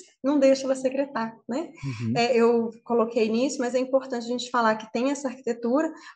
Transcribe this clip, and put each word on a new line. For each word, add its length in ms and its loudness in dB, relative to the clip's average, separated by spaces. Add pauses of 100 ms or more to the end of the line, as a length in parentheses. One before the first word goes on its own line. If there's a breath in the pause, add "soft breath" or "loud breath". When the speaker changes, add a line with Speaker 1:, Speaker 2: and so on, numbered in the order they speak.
(220 loud breath)
Speaker 1:
não 160 2
deixa 260 6
ela 120 0
secretar, 580 -4 (140)
né? 220 -4 (140)
Speaker 2:
Uhum. 320 -4
Speaker 1:
É, 200 2
eu 340 4 (140)
coloquei 460 0
nisso, 280 0
mas 160 -2
é 40 2
importante 460 -2
a 40 -10
gente 220 -6
falar 260 2
que 160 -12
tem 180 0
essa 180 -4
arquitetura, 600 -2 (260 loud breath)